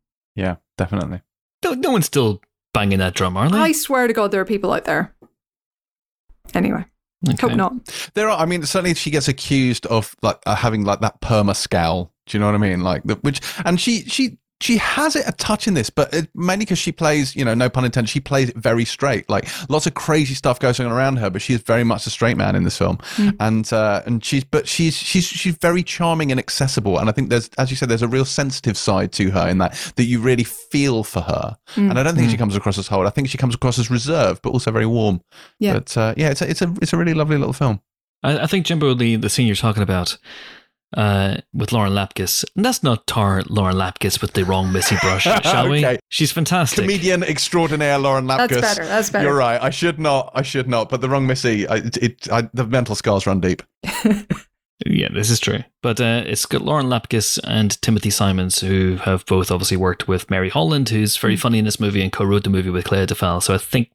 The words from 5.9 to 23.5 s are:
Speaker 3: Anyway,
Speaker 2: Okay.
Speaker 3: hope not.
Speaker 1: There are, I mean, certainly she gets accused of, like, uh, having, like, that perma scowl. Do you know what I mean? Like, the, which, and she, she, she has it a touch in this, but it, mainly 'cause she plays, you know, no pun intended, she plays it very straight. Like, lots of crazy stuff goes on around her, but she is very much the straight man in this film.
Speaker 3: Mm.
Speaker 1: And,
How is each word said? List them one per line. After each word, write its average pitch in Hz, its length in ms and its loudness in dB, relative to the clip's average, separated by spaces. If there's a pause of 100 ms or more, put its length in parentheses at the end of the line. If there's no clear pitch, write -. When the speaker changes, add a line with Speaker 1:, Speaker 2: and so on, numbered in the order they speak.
Speaker 3:
Anyway, 180 320 -2 (440)
Speaker 2:
Okay. 120 80 2 (100)
Speaker 3:
hope 233 80 0
not. 190 180 0 (420)
Speaker 1:
There 214 140 2
are, 190 100 0
I 160 60 0
mean, 175 200 -2
certainly 180 300 0
she - 160 -4
gets 147 160 0
accused 131 580 0
of, 113 360 -2
like, 104 260 0
uh, 104 80 2
having, 110 280 0
like, 101 180 0
that - 200 -2
perma 104 340 2
scowl. 85 560 -2 (140)
Do - 120 -4
you - 20 2
know 104 80 2
what 104 80 2
I - 20 2
mean? 95 240 2
Like, 90 220 -2
the, 107 120 -2
which, 139 260 -2 (220)
and 175 160 2
she, 226 260 -2
she, - 320 -2 (240)
she 233 160 2
has 294 380 0
it 294 120 -2
a 202 40 -2
touch - 360 -4
in 202 60 2
this, 123 160 0
but - 240 0
it, 160 220 -2
mainly 190 320 -2
'cause 175 100 0
she - 140 -4
plays, 151 440 0
you 143 80 -2
know, 113 120 2
no 123 120 4
pun 127 160 0
intended, 117 280 0
she 135 80 -2
plays 135 300 0
it 113 60 -8
very 117 300 2
straight. 131 420 -2
Like, - 220 -2 (200)
lots 151 180 0
of 156 80 -2
crazy 147 400 0
stuff 127 240 0
goes 123 200 2
on 127 60 -2
around 131 320 0
her, 104 140 0
but 98 100 -4
she 123 140 0
is 107 60 0
very 117 220 2
much 113 200 0
the - 80 -6
straight - 260 0
man 98 180 2
in 90 80 2
this 90 140 -2
film. 92 200 0 (180)
Speaker 3:
Mm. 202 240 2
Speaker 1:
And, 110 340 0